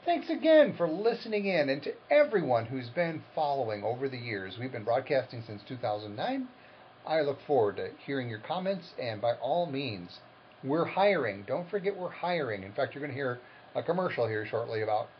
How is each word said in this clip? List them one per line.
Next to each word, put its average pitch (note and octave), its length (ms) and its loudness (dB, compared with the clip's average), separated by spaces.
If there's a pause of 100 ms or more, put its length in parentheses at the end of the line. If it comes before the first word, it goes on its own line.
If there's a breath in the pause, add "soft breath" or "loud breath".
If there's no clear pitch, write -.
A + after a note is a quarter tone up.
Thanks E4+ 240 0
again D#4 480 6
for E3+ 100 2
listening G#3 600 0
in, E3 220 4
and C#3+ 140 0
to - 80 -4 (180)
everyone E3 560 4
who's B2 240 -6
been E3 320 -2 (140)
following C3 480 0
over B2 240 0
the C3 100 -4
years. G#2 400 -6
We've B2+ 140 -6
been A2+ 140 -8
broadcasting B2 600 0
since G#2 220 -10
two C3 100 -8
thousand G#2+ 380 -4
nine. B3+ 320 -4 (580 loud breath)
I D#3 160 2
look C#3+ 240 0
forward A2 320 4
to F#2+ 120 -4 (160)
hearing C3 240 -4
your G#2+ 100 -6
comments, F#3 600 -4
and A2 180 -6
by A#2+ 140 0
all D#3+ 320 0
means, B2+ 540 -6 (440)
we're D3 220 2
hiring. C#3+ 600 2
Don't E3+ 240 -4
forget G3 280 -2
we're F3+ 120 -6
hiring. D3 540 -2
In G2 80 -10
fact, B2+ 240 -2
you're C#3 60 -8
gonna D3 120 -6
hear B2 260 -2 (360 loud breath)
a A#2+ 80 -2
commercial E3+ 440 0
here G#2+ 180 -2
shortly A2+ 380 -2
about G#2+ 260 0 (100)